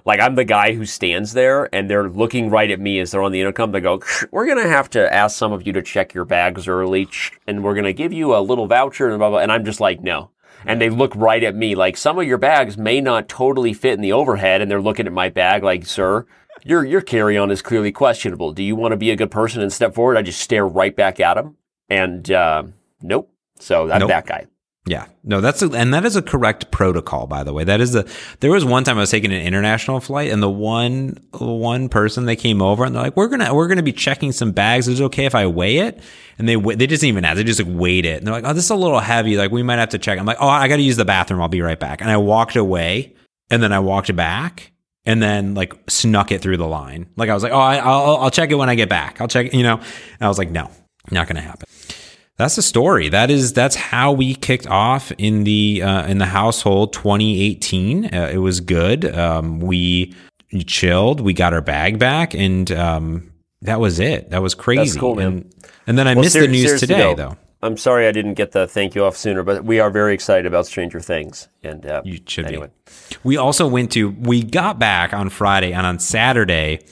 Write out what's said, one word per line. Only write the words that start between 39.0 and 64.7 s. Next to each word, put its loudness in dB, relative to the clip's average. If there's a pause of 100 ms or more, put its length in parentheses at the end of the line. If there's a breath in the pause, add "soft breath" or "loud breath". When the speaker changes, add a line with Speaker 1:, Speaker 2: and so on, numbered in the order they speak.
Speaker 2:
Like, 0
we 0
might 0
have 0
to -4
check." -4
I'm -6
like, -2
"Oh, 2
I 4
gotta 2
use 2
the 2
bathroom. 0
I'll 0
be 0
right -2
back." -8
And -2
I 2
walked 2
away, 0 (360 soft breath)
and 4
then 4
I 2
walked 0
back, -4 (320)
and 2
then, 0
like, -4 (140)
snuck 2
it -4
through 0
the -2
line. -8
Like, -2
I 0
was -2
like, -2
"Oh, 4
I, 4
I'll, 4
I'll 2
check 2
it 2
when 2
I 2
get 2
back. -4
I'll -4
check 0
it," -4
you 4
know? 2
And -18
I 0
was 0
like, -4
"No, -6 (420)
not 0
gonna -6
happen." -16 (720 loud breath)
That's 0
the -2
story. 2
That 2
is, 2
that's 2
how 0
we 0
kicked -2
off 0
in 2
the, 2
uh, 0
in 0
the 2
household 2
twenty 0
eighteen. -2
Uh, -2
it -4
was 0
good. 0 (100)
Um, -2
we 0 (540 loud breath)
chilled. 2
We 0
got 2
our 0
bag -2
back, 0
and, 0
um, -4 (320)
that -2
was 0
it. -2
That -2
was -2
crazy. 2